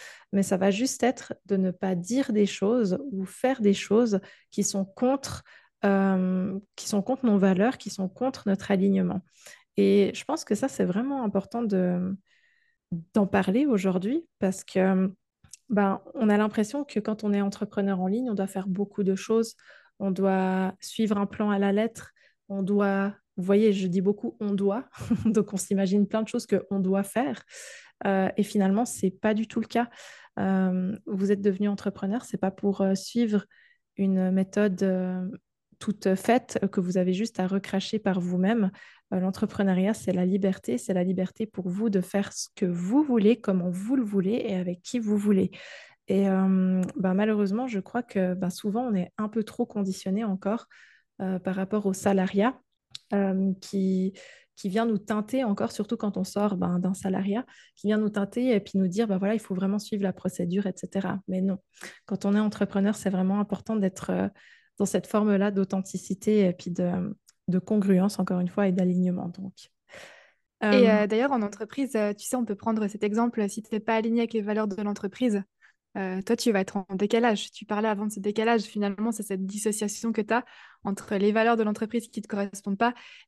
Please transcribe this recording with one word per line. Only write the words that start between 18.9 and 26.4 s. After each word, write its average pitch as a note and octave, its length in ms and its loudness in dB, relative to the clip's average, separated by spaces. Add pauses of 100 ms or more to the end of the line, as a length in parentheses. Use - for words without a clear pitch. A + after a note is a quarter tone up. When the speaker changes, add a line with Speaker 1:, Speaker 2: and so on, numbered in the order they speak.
Speaker 1:
de F#3+ 140 2
choses, A3+ 400 -2 (420)
on G3 140 -2
doit F#3+ 680 0
suivre G#3+ 380 -2
un G3+ 80 0
plan G#3 240 -2
à G3+ 80 2
la G3 140 2
lettre, A3+ 400 -2 (360)
on G3 140 -4
doit, G3 500 2 (240)
vous F#3 60 -4
voyez, G3+ 320 6
je F#3 120 -2
dis F#3 140 0
beaucoup « G3+ 400 -2
on G#3 140 -2
doit », G3+ 340 0 (220)
<laughs> A#3 160 0
donc G#3+ 260 2
on F#3+ 60 -2
s'imagine G3 500 2
plein A3 140 -2
de A3 60 -6
choses A#3+ 180 -6